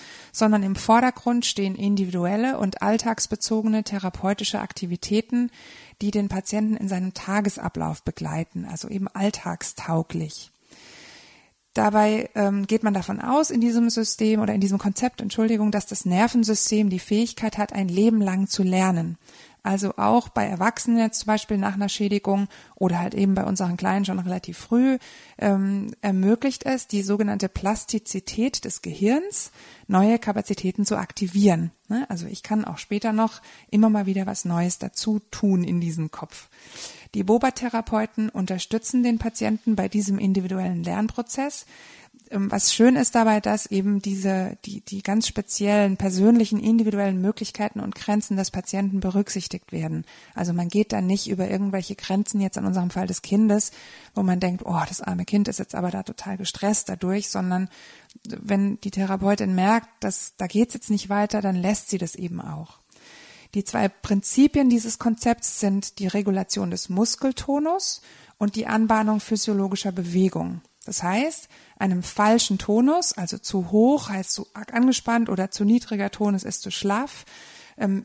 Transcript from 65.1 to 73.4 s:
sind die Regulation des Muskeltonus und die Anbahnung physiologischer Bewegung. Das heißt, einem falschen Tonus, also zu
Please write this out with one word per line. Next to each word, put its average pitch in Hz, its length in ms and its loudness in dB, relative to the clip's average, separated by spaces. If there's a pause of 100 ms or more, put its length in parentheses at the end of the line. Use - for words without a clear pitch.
sind 196 380 0
die 196 100 -2
Regulation 196 600 0
des 185 180 -4
Muskeltonus 277 1120 0 (360)
und 208 180 -2
die 220 100 -4
Anbahnung 214 540 2
physiologischer 196 720 0
Bewegung. 175 680 0 (240)
Das - 180 -4
heißt, 226 460 -2 (300)
einem 185 240 0
falschen 208 560 2
Tonus, 277 540 2
also 185 260 -6
zu 185 340 -2